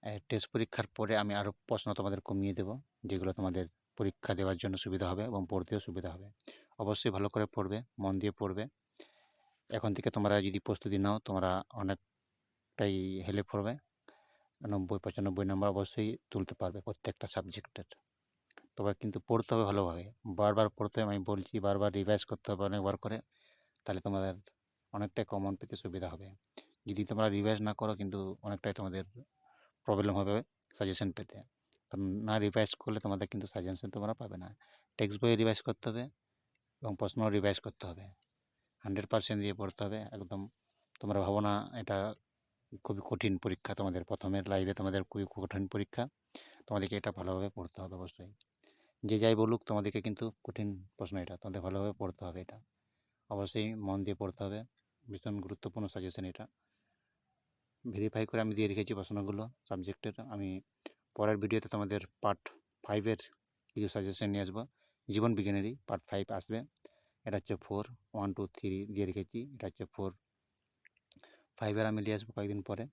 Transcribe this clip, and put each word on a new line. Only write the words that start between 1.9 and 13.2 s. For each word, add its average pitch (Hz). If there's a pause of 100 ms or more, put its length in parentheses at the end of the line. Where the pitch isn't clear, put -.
তোমাদের 98
কমিয়ে 98
দেব, 101 (240)
যেগুলো 95
তোমাদের 92 (300)
পরীক্ষা 98
দেওয়ার 95
জন্য 95
সুবিধা 92
হবে 98
এবং 101
পড়তেও 98
সুবিধা 90
হবে। 95 (480)
অবশ্যই 107
ভালো 98
করে 107
পড়বে, 104 (160)
মন 95
দিয়ে 101
পড়বে। 101 (1040)
এখন 107
থেকে -
তোমরা 101
যদি 98
প্রস্তুতি 101
নাও, 101
তোমরা 92
অনেকটাই 95